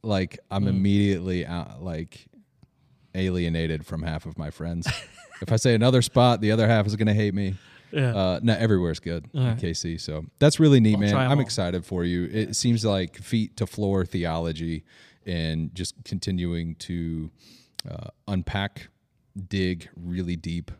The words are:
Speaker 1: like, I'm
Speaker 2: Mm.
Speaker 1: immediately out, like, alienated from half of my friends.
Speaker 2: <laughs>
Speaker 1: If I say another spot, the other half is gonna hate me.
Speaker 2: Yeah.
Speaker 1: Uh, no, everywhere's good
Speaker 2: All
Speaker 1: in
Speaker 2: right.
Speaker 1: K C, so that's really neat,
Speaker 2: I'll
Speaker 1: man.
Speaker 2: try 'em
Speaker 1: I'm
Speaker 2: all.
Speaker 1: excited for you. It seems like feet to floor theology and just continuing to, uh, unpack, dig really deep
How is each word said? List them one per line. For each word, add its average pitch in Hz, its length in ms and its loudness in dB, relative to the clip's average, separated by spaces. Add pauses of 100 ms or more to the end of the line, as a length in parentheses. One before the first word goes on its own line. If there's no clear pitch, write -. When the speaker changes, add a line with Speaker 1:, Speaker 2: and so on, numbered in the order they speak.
Speaker 1:
like, 95 380 -2 (100)
I'm 98 140 -2
Speaker 2:
Mm. - 60 2
Speaker 1:
immediately 95 760 2
out, 80 380 -8
like, 85 440 -10 (880)
alienated 82 720 0
from 82 180 -8
half 78 220 -6
of 82 120 -12
my 78 120 -8
friends. 85 380 -8
Speaker 2:
<laughs> - 100 -4 (440)
Speaker 1:
If 104 120 -2
I - 20 2
say 117 180 4
another 123 280 4
spot, 120 400 4
the 107 100 4
other 110 160 4
half 110 180 4
is 104 120 -2
gonna 107 160 4
hate 104 200 2
me. 98 220 -2 (380)
Speaker 2:
Yeah. 131 200 0
Speaker 1:
Uh, 92 300 2
no, 113 140 4
everywhere's 90 420 2
good 82 340 -6
Speaker 2:
All 147 60 -4
Speaker 1:
in 127 80 2
Speaker 2:
right. 117 100 0
Speaker 1:
K 87 160 -2
C, 82 240 -6
so 78 280 -8 (120)
that's - 220 4
really 143 220 8
neat, 107 140 6
Speaker 2:
I'll 98 40 2
Speaker 1:
man. 104 120 2
Speaker 2:
try 131 120 2
'em 127 80 2
Speaker 1:
I'm 143 60 4
Speaker 2:
all. 135 60 2
Speaker 1:
excited 90 420 -4
for 87 180 -4
you. 87 220 0
It 107 320 -4
seems 117 260 2
like 98 360 0
feet 110 360 -2
to 113 100 -2
floor 98 400 0
theology 82 760 -4 (420)
and 80 480 -4
just 87 300 -8
continuing 85 720 -4
to, 82 560 -8 (580)
uh, - 180 -12 (200)
unpack, 98 600 -6 (580)
dig 92 480 -4
really 87 400 -6
deep 85 440 -8